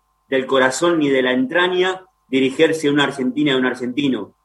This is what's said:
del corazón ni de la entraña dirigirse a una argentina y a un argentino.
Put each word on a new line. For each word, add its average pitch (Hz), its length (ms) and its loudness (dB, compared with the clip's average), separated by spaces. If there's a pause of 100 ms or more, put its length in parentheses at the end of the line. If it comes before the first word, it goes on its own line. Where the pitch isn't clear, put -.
(280)
del 131 180 0
corazón 135 540 2
ni 143 80 2
de 135 120 2
la 127 120 2
entraña 180 720 0 (240)
dirigirse 147 580 0
a 143 60 2
una 143 120 2
argentina 131 460 -2
y 131 40 0
a - 40 0
un 127 80 0
argentino. 123 680 -4 (100)